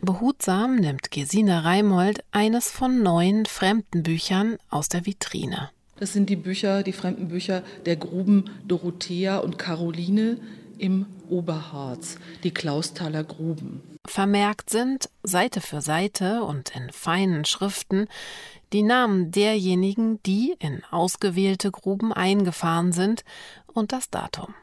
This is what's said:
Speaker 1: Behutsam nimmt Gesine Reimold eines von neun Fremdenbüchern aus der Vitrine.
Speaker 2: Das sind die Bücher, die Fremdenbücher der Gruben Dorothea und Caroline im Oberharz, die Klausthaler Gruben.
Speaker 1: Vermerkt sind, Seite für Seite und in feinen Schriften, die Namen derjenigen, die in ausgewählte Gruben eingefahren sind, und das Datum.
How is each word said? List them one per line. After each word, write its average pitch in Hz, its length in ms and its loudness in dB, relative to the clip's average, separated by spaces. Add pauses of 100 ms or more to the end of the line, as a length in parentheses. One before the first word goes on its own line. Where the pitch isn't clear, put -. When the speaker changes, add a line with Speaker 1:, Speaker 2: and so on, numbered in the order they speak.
Speaker 1:
Behutsam 214 760 2
nimmt 147 340 0
Gesine 170 540 2
Reimold 190 680 4
eines 220 400 2
von 254 320 2
neun 185 420 4
Fremdenbüchern 190 1120 0 (120)
aus 147 180 -2
der 175 180 -2
Vitrine. - 640 -6 (300)
Speaker 2:
Das 196 140 -6
sind 202 160 4
die 196 80 2
Bücher, 190 460 0
die 190 100 -2
Fremdenbücher 180 680 -4 (220)
der 170 120 2
Gruben 190 480 2 (200)
Dorothea 180 760 -2
und 170 200 -4
Caroline 175 800 0 (420)
im 190 260 2 (240)
Oberharz, 156 880 -4 (260)
die 175 80 0
Klausthaler 156 760 -4
Gruben. 156 560 -8 (260)
Speaker 1:
Vermerkt 202 640 0
sind, 254 380 0 (120)
Seite 190 400 0
für 147 200 -8
Seite 190 640 0
und 143 320 -6
in 127 160 -8
feinen 170 540 0
Schriften, 196 640 -2 (640)
die 208 100 4
Namen 208 480 4
derjenigen, 202 920 2
die 233 340 0
in 156 320 -6
ausgewählte 190 840 0
Gruben 196 420 -2
eingefahren 180 800 2
sind, 196 300 2 (480)
und 214 200 -2
das 254 180 -6
Datum. - 540 -8